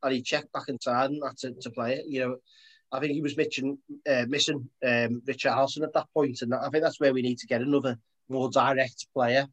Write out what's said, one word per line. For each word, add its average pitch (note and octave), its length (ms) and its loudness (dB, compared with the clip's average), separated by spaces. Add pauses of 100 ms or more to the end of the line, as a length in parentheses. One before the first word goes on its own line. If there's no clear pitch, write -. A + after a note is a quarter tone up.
And C3+ 120 2
he B2 80 -2
checked - 320 -4
back C#3 140 -4
inside C3 420 0
and D3 120 -4
had C3 160 -6
to, B2+ 220 -6
to - 100 -10
play A#2 260 -2
it. - 100 -10
You C3+ 140 -4
know, B2+ 160 -2 (540)
I C3 100 -4
think D3 120 -2
he C#3+ 80 -2
was C#3+ 160 -2
missing, C#3+ 400 -2 (320)
uh, B2+ 200 4
missing, C#3+ 380 0 (160)
um, A#2+ 460 0
Richarlison C3 540 0
at D#3 100 -4
that - 220 0
point, C3+ 260 0
and B2 140 -2
I B2+ 160 -2
think D#3 140 2
that's - 160 0
where C#3 120 6
we C3 80 2
need B2 160 0
to - 100 -14
get A#2+ 140 0
another C3 380 2 (320)
more C3 200 0
direct C3 600 2
player B2+ 400 4